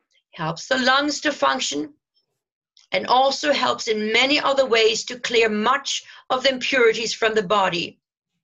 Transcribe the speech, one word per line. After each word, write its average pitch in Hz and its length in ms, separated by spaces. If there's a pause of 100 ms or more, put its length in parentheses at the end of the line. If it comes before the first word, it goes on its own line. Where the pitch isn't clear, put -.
(320)
helps 160 360
the 262 100
lungs 269 420
to 302 100
function, 277 640 (1000)
and 196 140
also 262 460
helps 247 360
in 214 240
many 269 260
other 269 280
ways 226 380
to 247 140
clear 226 300
much 226 560 (260)
of 262 120
the 269 80
impurities 240 640
from 220 200
the 214 80
body. 185 560 (440)